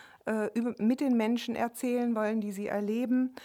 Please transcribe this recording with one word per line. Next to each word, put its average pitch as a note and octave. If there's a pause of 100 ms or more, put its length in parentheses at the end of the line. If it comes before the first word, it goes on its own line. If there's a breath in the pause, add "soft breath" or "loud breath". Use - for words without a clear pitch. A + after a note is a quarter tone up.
(260 loud breath)
äh, A3 (100)
über, A#3
mit A#3+
den B3+
Menschen A#3
erzählen A#3+
wollen, A3
die G#3
sie G3
erleben. A#3+